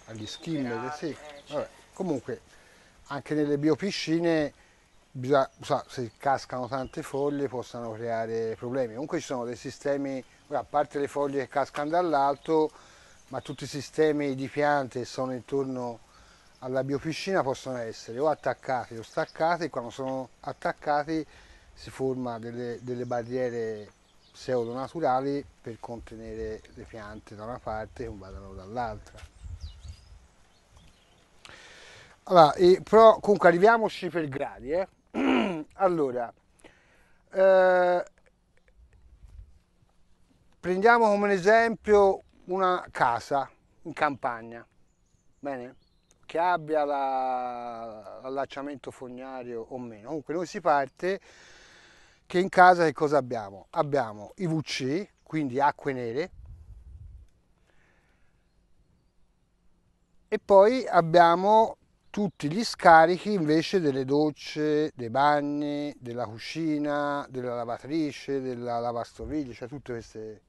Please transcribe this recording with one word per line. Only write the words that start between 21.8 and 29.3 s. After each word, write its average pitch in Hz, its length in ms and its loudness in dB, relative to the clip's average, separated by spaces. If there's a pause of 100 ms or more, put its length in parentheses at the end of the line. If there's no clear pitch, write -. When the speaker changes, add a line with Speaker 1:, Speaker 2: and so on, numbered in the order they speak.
Speaker 1:
forma 127 480 -6
delle, 120 440 -10
delle 123 220 -8
barriere 120 840 -4 (420)
pseudo 120 400 -4
naturali 135 720 -2 (160)
per 113 180 -14
contenere 110 840 -12 (120)
le 113 100 -18
piante 107 500 -16
da 107 100 -14
una 120 140 -10
parte 110 460 -10
e - 20 -10
non 107 120 -12
vadano 95 360 -16
dall'altra. 107 640 -10 (3000)